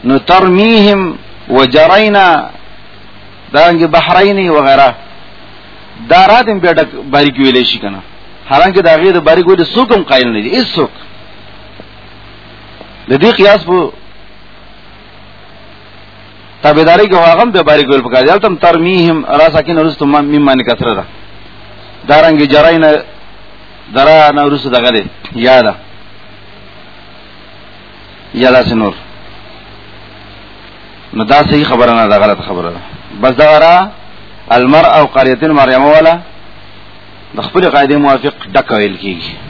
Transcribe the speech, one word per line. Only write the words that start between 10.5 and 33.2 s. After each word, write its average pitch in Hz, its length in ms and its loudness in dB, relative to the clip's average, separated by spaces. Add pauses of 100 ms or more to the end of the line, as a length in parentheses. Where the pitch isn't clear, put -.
هیڅ 226 200 -4
څوک. 143 140 -4 (2250)
د 123 40 -2 (100)
دې 226 140 4
قیاس 202 280 2
په 175 280 -2 (2750)
تابعدارۍ 165 460 2
کې 185 60 0
هغه 170 280 2
هم 240 80 0
بیا 185 120 -2
باریک 147 260 0
ویل 135 140 0
پکار 123 220 0
دي. 135 60 2
هلته 202 180 0
هم 175 80 -2
ترمیهم 170 680 0
را 151 300 0
ساکن 160 240 -2
وروسته 151 280 -2
ما-، 147 160 0
میم 147 240 0
باندې 131 220 0
کسره 117 260 -4
ده. 95 100 -8 (1040)
دارنګه 151 440 2
جرینا 160 380 2 (1040)
درا 151 380 4
نه 147 120 -2
وروسته 139 260 -4
دغه 123 200 0
دی، 107 140 0 (280)
یا 123 300 2
ده. - 120 -2 (2500)
یا 127 160 0
داسې 123 220 0
نور. 107 220 -4 (2250)
نو 107 120 -8
دا 139 140 0 (120)
صحیح 147 140 0
خبره 120 280 0
نه 113 160 0
ده، 101 100 2
غلط 101 220 0
خبره 87 300 -10
ده. 85 100 -16 (420)